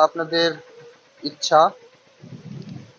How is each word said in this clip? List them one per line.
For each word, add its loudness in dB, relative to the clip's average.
আপনাদের 0
ইচ্ছা। 2